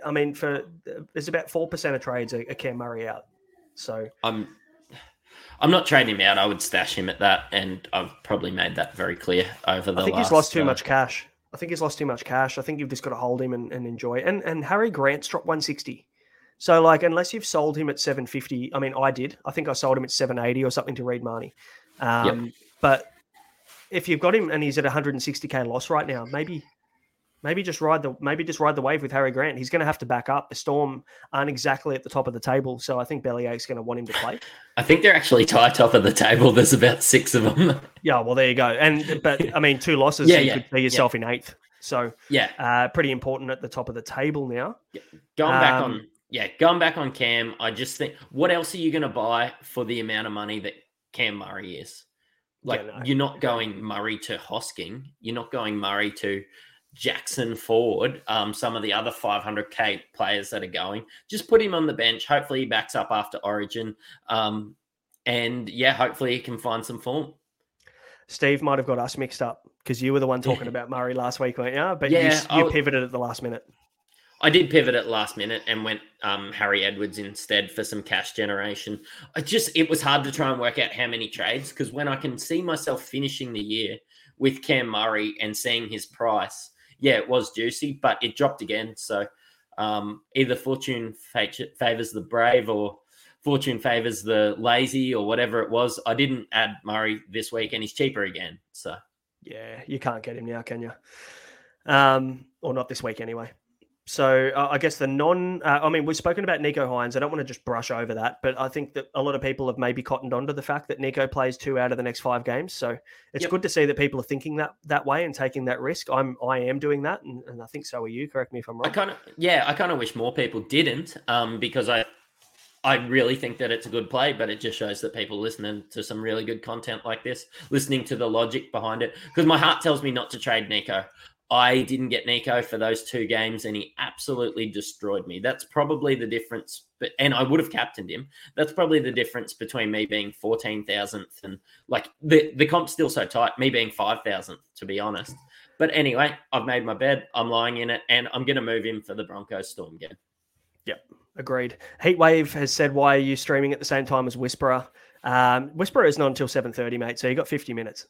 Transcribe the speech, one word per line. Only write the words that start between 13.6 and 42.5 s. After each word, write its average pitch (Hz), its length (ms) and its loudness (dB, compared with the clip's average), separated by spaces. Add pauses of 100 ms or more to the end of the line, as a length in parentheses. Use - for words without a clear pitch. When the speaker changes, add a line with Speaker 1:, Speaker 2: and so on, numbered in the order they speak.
Speaker 1:
and 123 160 -8
enjoy. 120 320 -4
And, 185 240 0
and 160 220 -4
Harry 208 240 2
Grant's 143 400 0
dropped - 160 -4
one 160 160 0
sixty. - 440 -8 (520)
So, 165 240 6
like, 160 220 8
unless 175 300 0
you've 220 120 -8
sold 151 320 0
him 156 120 -2
at 143 100 -6
seven 135 260 -2
fifty, 127 480 -8
I 139 60 -2
mean, 135 180 -2
I 135 140 4
did. 127 340 -6
I 139 60 -6
think 156 160 -4
I 135 60 -2
sold 131 240 2
him 131 80 -2
at 127 60 -8
seven 123 280 0
eighty 123 240 2
or 127 80 2
something 139 240 -4
to 127 80 -8
read 123 200 -4
money. 120 300 -8 (460)
Um, 117 460 2
Speaker 2:
Yep. 117 80 -14 (280)
Speaker 1:
but 139 300 4 (800)
if 180 160 -4
you've 156 140 0
got 180 140 4
him 196 160 2
and 151 120 0
he's 139 140 0
at 143 80 2
a 139 40 2
hundred 143 260 0
and 127 80 -6
sixty 147 260 -6
K 131 140 -2
loss 120 260 -4
right 151 180 2
now, 127 160 -6
maybe, 151 400 -6 (800)
maybe 170 180 -2
just 180 200 -6
ride 156 200 4
the, 131 200 -6
maybe 156 240 0
just 156 160 -4
ride 147 160 4
the 139 40 -2
wave 143 200 2
with 135 100 -6
Harry 135 200 2
Grant. 131 260 -2
He's 127 120 -8
gonna 165 140 2
have 151 140 0
to - 80 -8
back 120 240 -2
up. 139 180 0
The - 80 -14
Storm 143 480 -2 (300)
aren't 143 160 2
exactly 135 440 -2
at 131 100 -6
the - 60 -14
top 135 160 0
of 123 80 -4
the 117 60 -8
table, 131 400 0
so 123 220 -2
I - 20 -4
think 135 180 -6
Bellyache's 120 440 -4
gonna 120 160 -6
want 120 180 -4
him 120 80 -8
to 110 60 -6
play. 117 260 -4 (380)
Speaker 2:
I 123 60 0
think 156 180 8
they're 208 140 10
actually 123 280 6
tied 120 320 8
top 117 180 8
of 104 100 8
the 104 100 4
table. 117 400 8
There's 117 180 8
about 117 320 6
six - 320 4
of 110 100 4
'em. 139 400 6
<laughs> - 160 -20
Speaker 1:
Yeah, 135 200 4
well, 117 140 0
there 131 120 6
you 123 80 2
go. 127 120 4
And, 151 560 4
but, 147 320 2
I 156 40 4
mean, 143 200 6
two 156 180 2
losses, 147 320 6
Speaker 2:
Yeah, 170 100 10
Speaker 1:
you 139 60 6
Speaker 2:
yeah, 123 80 2
Speaker 1:
could 120 100 -2
see - 140 -4
Speaker 2:
yeah. 131 60 4
Speaker 1:
yourself 123 320 4
in 113 100 -4
eighth. 123 300 -6 (260)
So, 120 320 -2 (160)
Speaker 2:
Yeah. 127 200 2 (100)